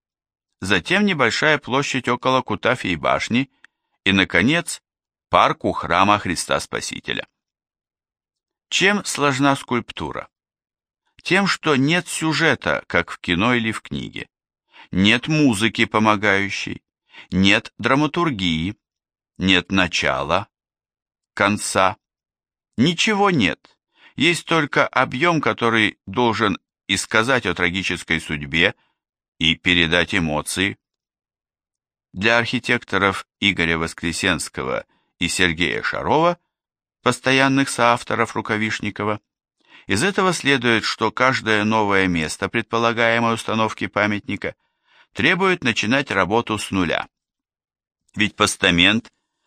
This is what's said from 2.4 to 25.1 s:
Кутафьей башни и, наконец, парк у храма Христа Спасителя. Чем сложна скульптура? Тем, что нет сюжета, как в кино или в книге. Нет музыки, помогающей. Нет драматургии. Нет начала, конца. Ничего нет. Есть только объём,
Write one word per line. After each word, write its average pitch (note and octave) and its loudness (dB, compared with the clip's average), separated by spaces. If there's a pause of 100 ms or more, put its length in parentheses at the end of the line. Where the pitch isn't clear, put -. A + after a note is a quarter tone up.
Кутафьей G#2+ -2
башни C#2+ 0 (540)
и, G2 2
наконец, G2 2 (460)
парк A#2+ 2
у G2 0
храма F#2+ 2
Христа D#2+ -4
Спасителя. - -8 (1400)
Чем F#3+ 0
сложна C#3 0
скульптура? - -6 (960)
Тем, F#3+ 0
что D3+ 0
нет D#3 2
сюжета, D3 0
как F2+ -2
в - -14
кино G2 0
или A2+ -2
в - -10
книге. A1 -12 (600)
Нет G#2+ 2
музыки, A#2+ 2
помогающей. G#2 0 (480)
Нет G2 2
драматургии. A2 0 (600)
Нет F2+ 0
начала, E2+ -2 (840)
конца. G2+ 0 (800)
Ничего A3 2
нет. - -2 (380)
Есть D#3+ 0
только D3+ 0
объём, C3 0